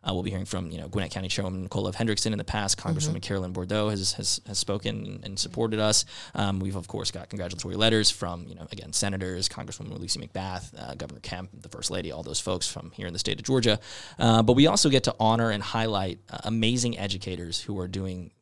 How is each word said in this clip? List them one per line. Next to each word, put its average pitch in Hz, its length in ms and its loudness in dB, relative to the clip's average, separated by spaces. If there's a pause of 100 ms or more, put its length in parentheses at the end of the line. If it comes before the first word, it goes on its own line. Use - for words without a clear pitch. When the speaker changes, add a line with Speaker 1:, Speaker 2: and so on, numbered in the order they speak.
Speaker 1:
Uh, 95 60 0
we'll 92 100 0
be 98 80 -2
hearing 95 140 -4
from, 92 260 -4
you 82 80 -8
know, 80 100 -8
Gwinnett 95 240 -2
County 95 160 -4
Chairwoman 92 340 -2
Nicole 98 220 -2
Love 95 120 -2
Hendrickson 110 360 0
in 101 60 -2
the - 60 -6
past. 101 340 0
Congresswoman 160 160 -2 (200)
Speaker 2:
Mm-hmm. - 40 -4
Speaker 1:
Carolyn 92 340 -4
Bordeaux 98 360 0
has, 98 240 0
has, - 340 -2
has 101 120 -4
spoken 104 480 -2
and, 98 180 -10
and 98 140 -8
supported 110 420 0
us. 107 240 4 (300)
Um, 98 260 0
we've, 95 160 -2
of 87 120 -6
course, - 220 -4
got - 200 -12
congratulatory 92 460 -6
letters 110 340 6
from, 87 360 -6
you 90 80 -14
know, 82 180 -14
again, 80 200 -12
senators, 95 560 0
Congresswoman - 500 -8
Lucy 95 220 -4
McBath, 95 580 -8
uh, 65 160 -10
Governor - 260 -10
Kemp, 92 300 -8 (100)
the - 80 -16
First - 220 -4
Lady, 90 220 -4
all 78 100 -8
those - 180 -4
folks 90 280 -2
from - 240 -10
here 95 160 -10
in 85 40 -8
the 85 60 -6
state - 200 -2
of - 60 -12
Georgia. 117 340 4 (400)
Uh, 113 240 8
but 120 120 8
we 143 140 10
also - 200 6
get 135 160 6
to 123 160 2
honor 113 300 4
and 104 120 0
highlight, 101 560 0 (120)
uh, 113 140 -10
amazing 113 540 2
educators 92 600 -4
who 101 180 -4
are 90 100 -2
doing 92 420 -4 (120)